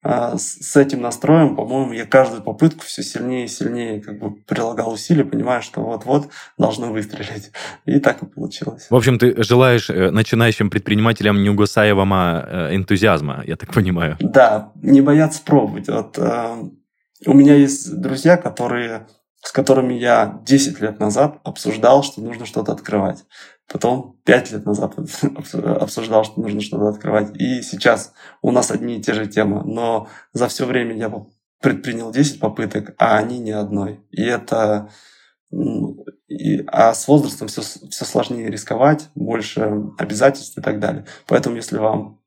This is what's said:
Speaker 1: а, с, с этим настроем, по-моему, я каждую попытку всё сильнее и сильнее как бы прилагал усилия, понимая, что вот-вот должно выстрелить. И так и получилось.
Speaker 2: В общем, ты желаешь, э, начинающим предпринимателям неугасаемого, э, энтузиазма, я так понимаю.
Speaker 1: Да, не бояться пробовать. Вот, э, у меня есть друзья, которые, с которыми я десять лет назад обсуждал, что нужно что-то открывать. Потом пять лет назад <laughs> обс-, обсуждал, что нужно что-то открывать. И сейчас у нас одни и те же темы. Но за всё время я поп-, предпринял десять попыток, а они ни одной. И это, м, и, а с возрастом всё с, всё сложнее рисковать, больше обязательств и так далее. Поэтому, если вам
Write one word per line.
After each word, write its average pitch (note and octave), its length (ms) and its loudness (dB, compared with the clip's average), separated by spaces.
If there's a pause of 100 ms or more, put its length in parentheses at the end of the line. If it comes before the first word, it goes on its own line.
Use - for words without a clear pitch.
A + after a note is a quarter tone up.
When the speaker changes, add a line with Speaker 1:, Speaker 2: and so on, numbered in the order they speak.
Speaker 1:
а, A#2+ 340 -2
с, - 220 -8 (140)
с - 40 4
этим C#3 240 4
настроем, D3+ 540 2
по-моему, B2 380 -4
я A2+ 120 -8
каждую C3 380 4
попытку D#3 400 0
всё - 200 -12
сильнее B2 420 -6
и A#2+ 40 -12
сильнее A#2 520 -6
как G#2 180 -14
бы G#2 140 -8 (120)
прилагал A2+ 480 -4
усилия, C3+ 320 2
понимая, B2 360 -2
что - 220 -12
вот-вот B2 460 -2 (300)
должно A2+ 320 -2
выстрелить. G#2+ 640 -10 (340)
И C3+ 140 2
так - 240 0
и - 20 -18
получилось. - 640 -12
Speaker 2:
В A#2 60 4
общем, B2 240 4
ты A#2+ 240 4
желаешь, B2 440 4
э, F#2 220 2
начинающим A2 580 2
предпринимателям G#2 760 0
неугасаемого, G2 1040 2 (220)
э, F2+ 60 0
энтузиазма, F2+ 680 0
я - 100 -6
так - 160 -14
понимаю. E2+ 460 0
Speaker 1:
Да, A2 540 4 (100)
не C3+ 180 8
бояться D3 440 4
пробовать. G#2 440 0
Вот, G#2+ 300 -6
э, A#2 360 -4 (680)
у - 80 2
меня C#3 220 10
есть C#3 460 2
друзья, C#3+ 360 4
которые, A#2+ 680 -4 (360)
с - 100 -12
которыми B2+ 420 2
я A#2 500 2
десять - 360 2
лет G#2+ 180 -4
назад A#2+ 460 0
обсуждал, A#2+ 580 2
что - 180 -8
нужно A#2 260 -12
что-то G#2+ 260 -6
открывать. G#2 520 -4 (480)
Потом - 520 -2
пять B2 260 4
лет G#2 160 -8
назад G#2 280 -4
<laughs> - 40 -12
обс-, - 560 -6
обсуждал, A2 680 0
что - 160 -10
нужно G#2 200 -4
что-то G#2 280 -2
открывать. G#2+ 420 -2 (100)
И B2 220 -2
сейчас - 500 0 (300)
у - 80 0
нас A#2+ 200 2
одни A2+ 280 -4
и - 40 -10
те A2+ 120 -2
же G#2+ 120 -4
темы. G2+ 380 -2
Но A2+ 440 -4 (240)
за A#2+ 160 -2
всё C3 180 -6
время B2 300 -4
я A2 120 -6
поп-, G#2+ 220 -12 (320)
предпринял A#2 500 -2
десять C#3 280 0
попыток, G#2+ 580 -6
а A2 180 4
они A#2 220 -2
ни A2+ 140 -8
одной. G#2 480 -6 (100)
И - 120 -4
это, G#2+ 680 0 (640)
м, - 440 -4 (320)
и, - 380 -2
а A2+ 260 2
с - 160 -8
возрастом C#3 400 0
всё - 140 -10
с, - 160 -14 (100)
всё - 160 -10
сложнее A#2 460 -6
рисковать, B2 640 0
больше G#2+ 560 -4 (260)
обязательств A#2 600 0
и - 40 -12
так G#2+ 180 -4
далее. G#2 260 -6 (200)
Поэтому, A#2+ 300 0
если A2+ 220 -8
вам G#2+ 480 -4